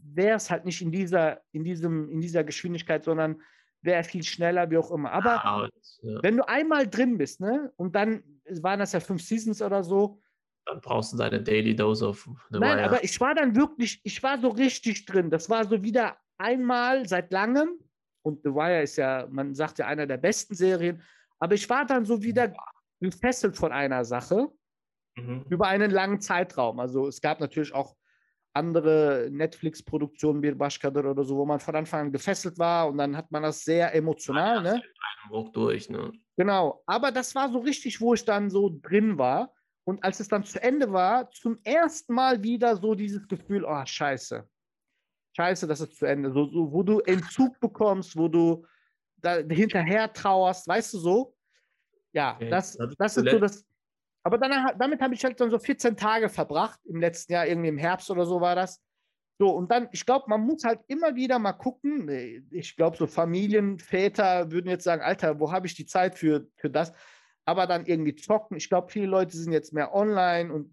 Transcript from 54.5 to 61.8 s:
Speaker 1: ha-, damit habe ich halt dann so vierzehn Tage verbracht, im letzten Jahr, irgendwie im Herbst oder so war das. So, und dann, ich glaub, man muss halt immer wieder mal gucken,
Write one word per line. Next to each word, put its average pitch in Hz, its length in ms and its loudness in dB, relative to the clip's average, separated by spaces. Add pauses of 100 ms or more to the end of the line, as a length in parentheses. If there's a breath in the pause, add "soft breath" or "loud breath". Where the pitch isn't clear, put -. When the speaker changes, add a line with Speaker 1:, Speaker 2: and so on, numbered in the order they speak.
Speaker 1:
ha-, 262 220 0
damit 262 280 0
habe 254 120 0
ich 226 100 -6
halt 254 160 -2
dann 233 100 2
so 226 80 2
vierzehn 240 380 0
Tage 220 320 2
verbracht, 165 560 -2
im 165 160 -6
letzten 170 320 -2
Jahr, 170 140 2
irgendwie 165 220 0
im 151 100 -2
Herbst 175 320 -2
oder 180 140 0
so 175 160 0
war 175 140 2
das. 185 260 -4 (600)
So, 196 100 6
und 180 220 0
dann, 240 200 2
ich - 140 -10
glaub, 269 220 2
man 214 140 2
muss 311 220 -2
halt 226 220 0
immer 294 300 -2
wieder 254 240 0
mal 196 140 -2
gucken, 254 540 -4